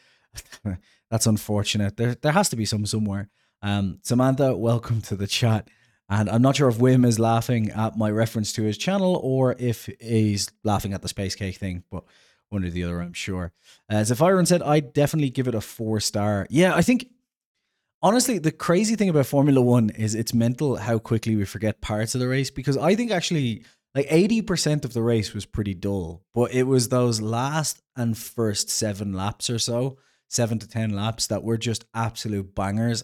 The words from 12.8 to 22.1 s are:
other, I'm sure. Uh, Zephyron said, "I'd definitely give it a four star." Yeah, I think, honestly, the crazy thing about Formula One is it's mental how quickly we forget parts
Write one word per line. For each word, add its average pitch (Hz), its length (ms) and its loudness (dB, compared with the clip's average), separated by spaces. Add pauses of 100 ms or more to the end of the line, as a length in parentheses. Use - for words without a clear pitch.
other, 87 160 -4
I'm 87 140 -10
sure. 90 380 -8 (360)
Uh, 107 80 -2
Zephyron 151 500 2
said, 175 160 2
"I'd 147 300 0
definitely 147 380 0
give 127 180 -2
it 113 60 0
a 104 80 -2
four 110 380 -4
star." 104 500 0
Yeah, 170 240 4
I 165 80 4
think, 240 240 2 (960)
honestly, 226 360 2
the 151 140 0
crazy 208 440 0
thing 196 120 2
about 147 160 4
Formula 139 380 4
One 123 280 4
is 110 240 -2
it's 110 200 -2
mental 123 420 2
how 113 220 -2
quickly 110 380 0
we 101 100 0
forget 104 340 -4
parts 110 340 -4